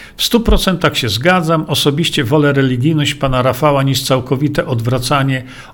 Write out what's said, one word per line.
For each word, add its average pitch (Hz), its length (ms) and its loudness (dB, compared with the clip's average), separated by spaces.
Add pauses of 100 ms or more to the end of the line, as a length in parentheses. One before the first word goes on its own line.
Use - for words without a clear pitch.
(180)
W - 60 -6
stu - 160 2
procentach 190 580 2
się 120 120 -2
zgadzam. 160 580 0
Osobiście 151 560 0
wolę 143 300 2
religijność 139 640 0
pana 127 260 0
Rafała 135 420 2
niż 135 180 0
całkowite 139 640 0
odwracanie 131 800 -2 (300)